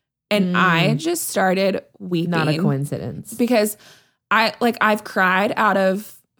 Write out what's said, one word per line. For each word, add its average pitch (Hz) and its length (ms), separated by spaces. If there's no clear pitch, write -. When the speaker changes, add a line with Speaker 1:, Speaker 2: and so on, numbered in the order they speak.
Speaker 1:
And 185 240
Speaker 2:
Mm. 180 40
Speaker 1:
I 180 380
just 330 320
started 190 560
weeping. 175 300
Speaker 2:
Not 160 180
a 156 100
coincidence. 143 760
Speaker 1:
Because 226 420
I, 220 280
like, 233 200
I've 214 240
cried 185 520
out 208 200
of 190 400